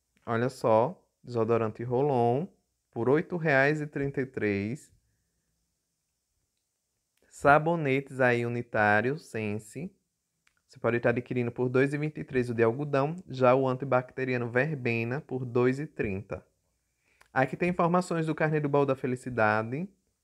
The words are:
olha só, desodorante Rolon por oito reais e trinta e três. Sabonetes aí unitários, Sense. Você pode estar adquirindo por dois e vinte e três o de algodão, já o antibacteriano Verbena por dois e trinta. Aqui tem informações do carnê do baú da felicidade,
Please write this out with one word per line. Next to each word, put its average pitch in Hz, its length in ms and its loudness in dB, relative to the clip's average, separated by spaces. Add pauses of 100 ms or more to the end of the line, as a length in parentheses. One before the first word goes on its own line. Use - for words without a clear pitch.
(260)
olha 117 240 0
só, 123 500 2 (240)
desodorante 113 600 0
Rolon 127 640 0 (440)
por 117 180 -2
oito 170 280 0
reais 151 440 2
e 147 60 -6
trinta 139 340 -4
e 127 60 -4
três. 107 640 -4 (2250)
Sabonetes 143 920 2
aí 120 240 4
unitários, 117 800 0
Sense. 110 640 -8 (760)
Você - 120 -20
pode 117 180 0
estar 120 120 0
adquirindo 120 420 -2
por 123 180 -2
dois 135 240 2
e 147 40 -4
vinte 151 220 -6
e 127 40 -10
três 127 260 -2
o 120 40 -4
de 113 100 2
algodão, 139 520 0 (120)
já 127 280 4
o 135 120 2
antibacteriano 127 800 -2
Verbena 123 760 -2
por 131 220 -8
dois 123 360 0
e 151 80 -8
trinta. 104 580 -8 (880)
Aqui 131 240 0
tem 175 120 -2
informações 175 580 0
do 151 80 -2
carnê 151 240 0
do 143 100 -2
baú 143 160 2
da 135 100 0
felicidade, 123 920 -2 (340)